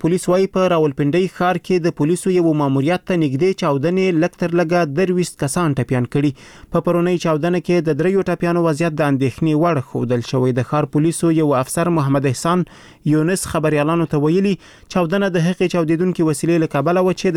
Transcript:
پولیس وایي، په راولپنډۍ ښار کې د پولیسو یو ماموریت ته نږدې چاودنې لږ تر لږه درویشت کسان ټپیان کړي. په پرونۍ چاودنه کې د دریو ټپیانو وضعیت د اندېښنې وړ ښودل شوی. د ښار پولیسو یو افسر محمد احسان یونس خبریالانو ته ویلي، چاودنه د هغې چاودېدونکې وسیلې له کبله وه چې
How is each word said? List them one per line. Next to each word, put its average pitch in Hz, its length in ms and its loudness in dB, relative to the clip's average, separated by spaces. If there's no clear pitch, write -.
پولیس 175 280 0
وایي، 190 260 2
په 185 160 2
راولپنډۍ 156 680 0
ښار 180 280 0
کې 180 200 0
د 165 140 0
پولیسو 175 340 0
یو 170 260 4
ماموریت 143 500 0
ته 190 120 0
نږدې 156 400 0
چاودنې 170 600 0
لږ 175 200 -2
تر 175 180 -2
لږه 170 400 0
درویشت 180 440 -2
کسان 147 360 -2
ټپیان 123 260 -2
کړي. 143 160 2
په 170 120 0
پرونۍ 175 360 0
چاودنه 170 440 0
کې 175 200 0
د 151 140 0
دریو 185 280 0
ټپیانو 170 380 0
وضعیت 156 320 -2
د 151 100 2
اندېښنې 139 440 0
وړ 170 120 2
ښودل 123 420 -4
شوی. 127 300 0
د 123 100 -4
ښار 151 240 -2
پولیسو 165 460 0
یو 151 100 2
افسر 170 360 -2
محمد 139 360 0
احسان 170 320 -2
یونس 165 420 0
خبریالانو 156 580 0
ته 143 140 0
ویلي، 190 280 2
چاودنه 185 400 0
د 180 40 0
هغې 185 260 0
چاودېدونکې 170 560 0
وسیلې 160 340 0
له 151 140 -4
کبله 175 300 0
وه 175 120 -2
چې - 180 -2